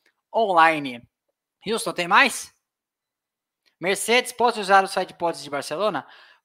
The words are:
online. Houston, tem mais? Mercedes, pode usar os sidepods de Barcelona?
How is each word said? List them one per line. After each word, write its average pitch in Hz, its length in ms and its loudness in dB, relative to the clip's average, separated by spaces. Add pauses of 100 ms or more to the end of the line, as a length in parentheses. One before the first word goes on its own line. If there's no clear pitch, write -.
(340)
online. 160 680 2 (640)
Houston, 208 260 -4
tem 175 140 -4
mais? 233 480 0 (1300)
Mercedes, 226 520 -2
pode 226 280 0
usar 190 240 4
os 190 80 -8
sidepods 170 500 -4
de 147 80 -16
Barcelona? 151 560 -4 (380)